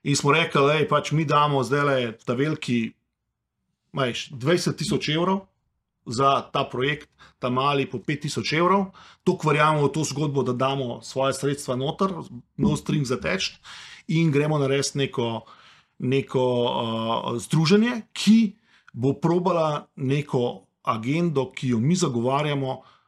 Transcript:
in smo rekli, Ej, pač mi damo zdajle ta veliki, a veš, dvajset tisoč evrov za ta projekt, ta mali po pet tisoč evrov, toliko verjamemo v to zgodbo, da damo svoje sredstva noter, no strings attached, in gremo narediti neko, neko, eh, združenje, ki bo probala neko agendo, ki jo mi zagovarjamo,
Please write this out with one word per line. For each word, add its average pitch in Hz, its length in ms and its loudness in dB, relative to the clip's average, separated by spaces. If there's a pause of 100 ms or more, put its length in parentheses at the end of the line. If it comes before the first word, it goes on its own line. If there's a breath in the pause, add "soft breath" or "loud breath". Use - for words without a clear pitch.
in 139 160 0
smo 143 160 2
rekli, 160 300 2 (100)
Ej, 151 140 2
pač 147 240 0
mi 156 140 2
damo 147 380 2
zdajle 139 340 2 (200)
ta - 180 -4
veliki, 127 580 -2 (1000)
a 139 80 -2
veš, 120 280 -4
dvajset 156 460 0
tisoč 143 320 -2
evrov 180 380 0 (600)
za 131 380 2
ta 139 200 -2
projekt, 143 440 -4 (260 loud breath)
ta - 140 -6
mali 135 360 0
po 120 140 -8
pet 143 220 -4
tisoč 127 320 -4
evrov, 185 380 2 (300 loud breath)
toliko 175 280 0
verjamemo 151 340 4
v 139 80 4
to 156 140 -2
zgodbo, 139 380 -2
da 123 100 -2
damo 127 480 -2
svoje 131 340 -2
sredstva 139 420 -4
noter, 156 340 -2 (420)
no 147 220 2
strings 147 360 -2
attached, 170 480 -4 (460 loud breath)
in 165 260 2
gremo 147 280 2
narediti 139 420 0
neko, 117 420 -2 (540 loud breath)
neko, 131 500 0 (840)
eh, 120 80 -4
združenje, 208 680 2
ki 214 480 4 (380 soft breath)
bo 131 200 0
probala 165 760 0
neko 139 480 -2 (400)
agendo, 135 680 0
ki - 200 -6
jo 120 100 2
mi 139 160 2
zagovarjamo, 135 880 -2 (260 soft breath)